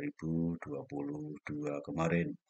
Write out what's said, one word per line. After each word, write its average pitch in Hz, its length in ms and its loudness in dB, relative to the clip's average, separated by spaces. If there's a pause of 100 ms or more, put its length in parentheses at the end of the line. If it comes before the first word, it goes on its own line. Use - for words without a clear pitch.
ribu 82 640 0
dua 69 240 -4
puluh 151 560 -4
dua 147 400 -2
kemarin. 87 480 4 (160)